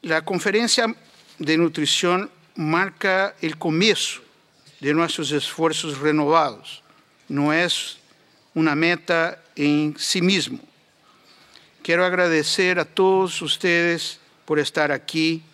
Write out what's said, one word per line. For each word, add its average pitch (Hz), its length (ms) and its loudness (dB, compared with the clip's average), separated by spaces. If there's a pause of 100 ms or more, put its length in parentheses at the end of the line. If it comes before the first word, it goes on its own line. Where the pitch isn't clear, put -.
La 160 220 -2
conferencia 226 680 0 (440)
de 156 180 0
nutrición 170 760 0 (240)
marca 190 840 0
el 160 160 -6
comienzo 170 640 0 (600)
de 143 120 -2
nuestros 156 380 -2
esfuerzos 156 680 -2
renovados. 151 840 0 (460)
No 147 240 0
es 165 460 -2 (540)
una 160 220 0
meta 170 680 0 (140)
en 147 420 0
sí - 240 -4
mismo. 175 380 0 (1200)
Quiero 175 220 2
agradecer 180 760 2
a 156 40 0
todos 190 580 2
ustedes 170 760 0 (260)
por 151 140 0
estar 147 320 0
aquí 160 520 -2 (100)